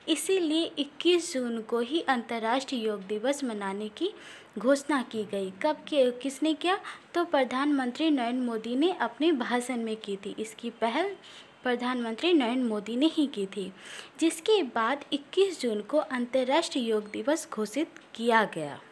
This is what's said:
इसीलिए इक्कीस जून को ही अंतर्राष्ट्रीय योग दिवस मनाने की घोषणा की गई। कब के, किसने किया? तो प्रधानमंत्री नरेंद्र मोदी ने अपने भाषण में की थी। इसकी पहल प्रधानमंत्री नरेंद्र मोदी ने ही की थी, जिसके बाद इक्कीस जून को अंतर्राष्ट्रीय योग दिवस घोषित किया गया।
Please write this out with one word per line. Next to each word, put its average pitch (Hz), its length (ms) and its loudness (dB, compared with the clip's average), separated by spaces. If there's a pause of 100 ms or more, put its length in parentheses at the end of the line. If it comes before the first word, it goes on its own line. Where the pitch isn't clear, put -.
इसीलिए 320 720 0
इक्कीस 330 540 0
जून 240 280 -2
को 233 200 -2
ही 277 200 -2
अंतर्राष्ट्रीय 240 840 -2
योग 202 220 -4
दिवस 247 360 -2
मनाने 208 480 -4
की 392 220 -4 (440)
घोषणा 269 460 2
की 220 200 -6
गई। 190 280 -4 (100)
कब 302 260 0
के, 262 260 4
किसने 277 400 -2
किया? 349 240 0 (360)
तो 349 120 2
प्रधानमंत्री 269 840 2
नरेंद्र 247 340 0
मोदी 233 320 -2
ने 320 160 4
अपने 302 420 2
भाषण 240 500 0
में 220 140 -4
की 202 200 -6
थी। 196 220 -8
इसकी 220 320 -8
पहल 311 440 0 (480)
प्रधानमंत्री 247 720 0
नरेंद्र 254 300 4
मोदी 214 320 -2
ने 262 120 4
ही 320 200 2
की 202 200 -4
थी, 190 240 -8 (480)
जिसके 359 460 4
बाद 240 380 0 (100)
इक्कीस 370 480 0
जून 214 200 0
को - 160 0
अंतर्राष्ट्रीय 262 880 0
योग 214 260 0
दिवस 277 380 -2
घोषित 220 500 -4 (160)
किया 226 300 4
गया। 151 340 -6 (120)